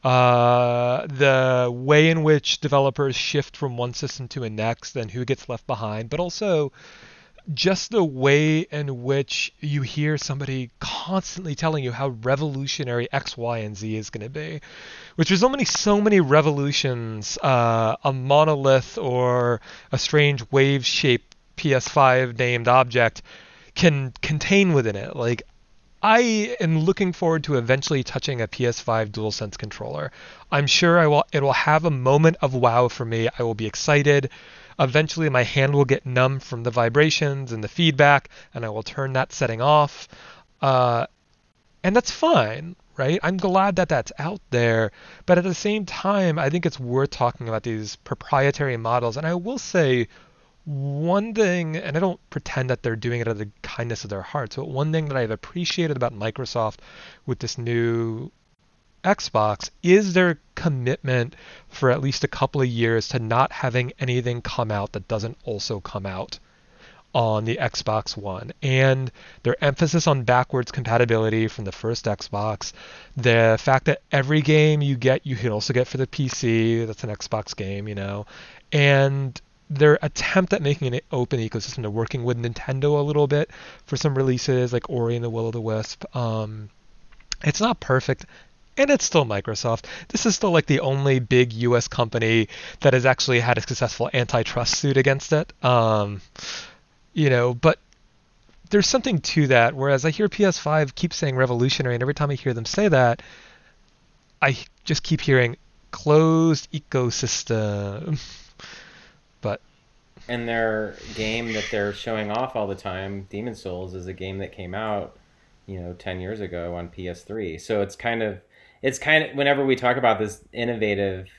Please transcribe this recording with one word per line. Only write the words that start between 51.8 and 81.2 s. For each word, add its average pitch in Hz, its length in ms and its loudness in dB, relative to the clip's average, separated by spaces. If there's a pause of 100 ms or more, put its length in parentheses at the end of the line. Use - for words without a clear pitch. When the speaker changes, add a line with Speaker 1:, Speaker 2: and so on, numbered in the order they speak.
Speaker 1:
I 165 60 0
don't 185 180 0 (120)
pretend - 400 -4
that 120 120 -4
they're 113 140 -2
doing 117 240 -4
it 113 80 -4
out 113 40 0
of 101 60 -6
the 104 120 -8 (100)
kindness 117 440 -8
of 104 40 -12
their 98 140 -6
hearts, 123 340 -8
but 135 100 -6
one 151 260 -2
thing 156 160 -2
that 135 100 -4
I've 113 120 0
appreciated 165 640 -4
about 120 240 -4
Microsoft 110 600 -4 (480)
with 127 120 -4
this - 200 -8
new 117 720 -2 (720)
Xbox 107 640 0 (140)
is 185 320 4
their 175 240 4 (160)
commitment 127 840 -2 (320)
for 131 220 0
at 131 100 2
least 135 240 -2
a - 40 -2
couple - 340 -2
of 127 40 2
years 117 420 0
to 131 100 -4
not 117 340 0
having 123 480 -2
anything 123 400 -2
come 113 300 -4
out 104 220 -4
that 98 140 -10
doesn't 113 380 -6
also 104 360 -6
come 98 260 -10
out 95 320 -10 (760)
on 110 300 2
the 113 120 -2
Xbox - 600 -4
One, 101 340 -10 (120)
and 131 500 2 (300)
their - 200 0
emphasis 156 440 2
on 135 160 2
backwards 123 500 2
compatibility 113 720 2
from 107 200 -8
the 92 60 -8
first - 340 -6
Xbox, 104 640 -4 (460)
the 113 420 4
fact 131 240 2
that - 160 0 (100)
every 143 300 2
game 151 400 4
you 139 160 0
get, 127 300 2
you 131 100 -2
can 110 160 -2
also 107 220 -2
get 123 140 2
for 127 100 -6
the 131 80 -2
P 135 220 -4
C, 113 580 0
that's 110 180 -10
an 110 60 -6
Xbox - 440 -6
game, 101 320 -8
you 104 80 -8
know, 101 300 -8 (480)
and 139 640 2 (320)
their 147 320 6
attempt - 500 0
at - 80 2
making 139 340 -2
an 120 60 -4 (100)
open 127 300 -2